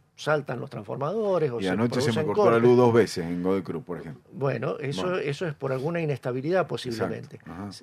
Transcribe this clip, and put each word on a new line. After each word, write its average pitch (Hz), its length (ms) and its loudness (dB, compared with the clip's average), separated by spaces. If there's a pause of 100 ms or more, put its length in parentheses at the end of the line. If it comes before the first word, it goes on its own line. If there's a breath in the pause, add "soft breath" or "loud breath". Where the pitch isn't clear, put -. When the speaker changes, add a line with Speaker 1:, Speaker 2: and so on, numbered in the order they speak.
(160)
Speaker 1:
saltan 147 440 -2
los 139 100 -10
transformadores 156 800 -2
o 120 100 -4
Speaker 2:
Y 101 40 -2
Speaker 1:
se 92 80 2
Speaker 2:
anoche 117 300 2
se 113 80 0
me 113 40 0
Speaker 1:
producen - 140 0
Speaker 2:
cortó 104 180 2
la - 60 8
Speaker 1:
cortes. 117 180 6
Speaker 2:
luz 123 80 8
dos 120 160 8
veces 95 320 4
en 87 160 -4
Godoy 92 220 0
Cruz, 82 200 -8
por 87 160 -10
ejemplo. 127 220 -14 (100)
Speaker 1:
Bueno, 135 460 -4
eso, 143 240 -6
Speaker 2:
Bueno. 180 160 -2
Speaker 1:
eso 170 300 -4
es 147 80 -6
por 131 160 -6
alguna 143 280 -4
inestabilidad 147 680 -2
posiblemente. 110 680 -6
Speaker 2:
Exacto. - 140 -18
Ajá. 95 200 -10 (120)